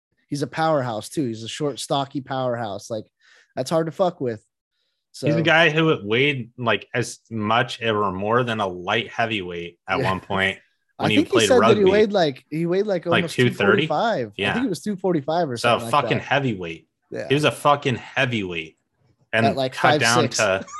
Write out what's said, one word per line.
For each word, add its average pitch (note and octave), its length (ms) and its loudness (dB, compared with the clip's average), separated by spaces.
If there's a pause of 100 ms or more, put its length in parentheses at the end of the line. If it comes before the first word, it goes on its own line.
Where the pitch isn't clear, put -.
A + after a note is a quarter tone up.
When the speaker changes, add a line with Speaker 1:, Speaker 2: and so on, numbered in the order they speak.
(280)
Speaker 1:
he's C#3+ 140 -4
a - 40 -4
powerhouse C3 600 -2
too. D3 180 -4
He's A2+ 160 -6
a A2+ 60 -12
short, C#3 320 -6
stocky C#3 400 -4
powerhouse. A#2+ 680 -6
Like, A2 160 -8 (500)
that's C3 140 -4
hard E3 160 0
to D#3 60 -10
fuck F3+ 280 -2
with. A#2 240 -6 (680)
So - 120 -6
Speaker 2:
He's D#3 100 2
a E3 60 0
guy E3 260 6
who D#3 360 2
weighed, B2 520 0
like, A2 380 -2
as A#2+ 240 -4 (120)
much A2+ 520 -2
or G#2 300 0
more G#2+ 320 0
than A2 160 -4
a G2+ 60 0
light F#2 440 -4
heavyweight F2+ 760 -4
at F#2+ 120 0
Speaker 1:
Yeah. - 120 0
Speaker 2:
one F#2 100 -2
point F#2+ 380 -2 (200)
Speaker 1:
<laughs> - 200 -20
I - 40 -6
Speaker 2:
when G#3 80 2
he G#3+ 80 2
Speaker 1:
think E4+ 100 2
he - 40 -10
Speaker 2:
played A3 160 6
Speaker 1:
said B3 100 6
Speaker 2:
rugby. A3+ 220 6
Speaker 1:
that G3 60 6
he F#3+ 60 6
weighed, G#3 200 4
like, D#3+ 360 0
he D#3+ 160 -4
weighed, F#3+ 220 0
like, F#3 180 -2
Speaker 2:
Like, E3 200 2
Speaker 1:
almost D#3 100 -8
Speaker 2:
two B2 160 4
thirty? G3+ 320 2
Speaker 1:
two D#3+ 60 -2
forty-five. D#3 400 -2
I G2+ 80 -18
Speaker 2:
Yeah. G3 180 0
Speaker 1:
think B3 120 -2
it - 40 0
was F3 100 -6
two G#3 160 -6
forty-five E3 540 -2
or A#2+ 80 -6
Speaker 2:
So B2 140 0
Speaker 1:
something A2+ 180 -2
like C#3+ 120 2
Speaker 2:
fucking A#2+ 160 0
Speaker 1:
that. - 60 -10
Speaker 2:
heavyweight. G2 640 -4 (220)
Speaker 1:
Yeah. - 180 -10
Speaker 2:
He C3 60 2
was D3+ 100 2
a C#3 60 4
fucking C#3+ 460 2
heavyweight. G2 800 -4 (560)
And A2+ 100 4
Speaker 1:
At, D3 120 2
like, C3 180 -4
Speaker 2:
cut C#3 260 2
down A#2 280 4
Speaker 1:
five - 60 -8
six. - 20 -4
<laughs> - 20 -4
Speaker 2:
to, G2 280 0 (140)